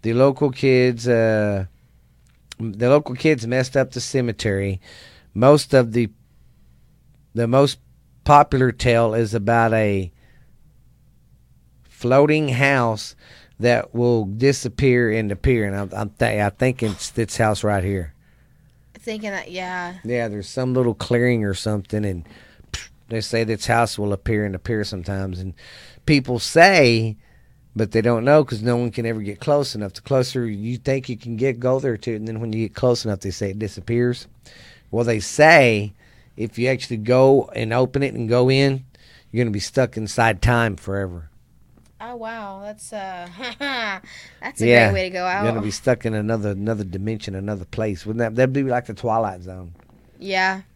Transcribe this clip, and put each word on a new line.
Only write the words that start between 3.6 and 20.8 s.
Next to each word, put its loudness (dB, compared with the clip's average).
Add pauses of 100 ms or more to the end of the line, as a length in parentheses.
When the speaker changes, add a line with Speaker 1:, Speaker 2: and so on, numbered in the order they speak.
Speaker 1:
up 0
the -8
cemetery. -2 (540)
Most 4
of 4
the, 0 (1200)
the -2
most 2 (460)
popular 6
tale 2
is 0
about 2
a 0 (1700)
floating 2
house 0 (440)
that 0
will 2
disappear 0
and -2
appear. 0
And -4
I'm, -6
I'm -6
th-, -2
I 2
think -2
it's -4
this -4
house 0
right 0
here. -4 (880)
Speaker 2:
Thinking -8
that, -10
yeah. -8
Speaker 1:
Yeah, -4
there's -8
some -4
little 2